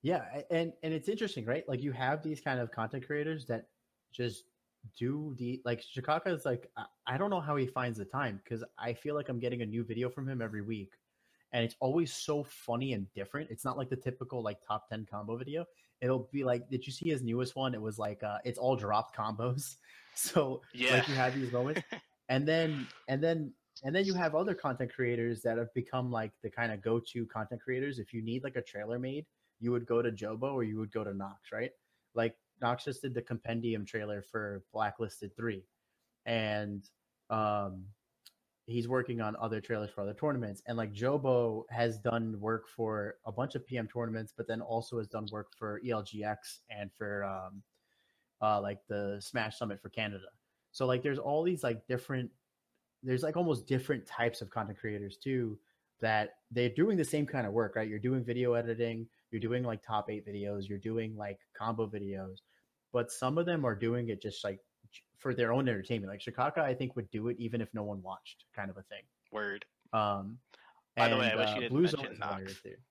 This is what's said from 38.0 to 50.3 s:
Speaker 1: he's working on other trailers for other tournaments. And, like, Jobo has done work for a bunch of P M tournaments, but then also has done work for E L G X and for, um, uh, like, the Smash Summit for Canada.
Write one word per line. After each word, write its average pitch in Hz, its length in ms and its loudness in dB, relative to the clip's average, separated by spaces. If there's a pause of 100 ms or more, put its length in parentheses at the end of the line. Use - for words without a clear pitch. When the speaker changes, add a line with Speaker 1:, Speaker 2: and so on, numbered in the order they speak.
Speaker 1:
he's 117 200 0
working 123 320 2
on 107 180 -2
other 110 240 0
trailers 107 280 -2
for - 120 -8
other 101 120 -2
tournaments. 123 540 -2
And, 117 100 -2
like, 107 160 -2
Jobo 123 800 4
has 117 260 2
done 113 420 0
work 110 280 0
for 107 580 -2
a 110 60 -6
bunch 123 240 -2
of 127 100 -4
P 123 140 -4
M 110 80 -2
tournaments, 110 440 -4
but - 160 -6
then 113 140 -2
also 117 380 -2
has 104 80 -4
done 110 240 -6
work 107 260 -8
for 104 260 -6
E 123 60 -4
L 107 140 2
G 104 200 -8
X - 460 -6
and 104 240 -8
for, 104 300 -4
um, 98 400 -6 (800)
uh, 107 180 6
like, 101 280 -4
the 101 340 -2
Smash 110 360 -4
Summit 104 240 -4
for - 80 -14
Canada. 101 380 -4 (440)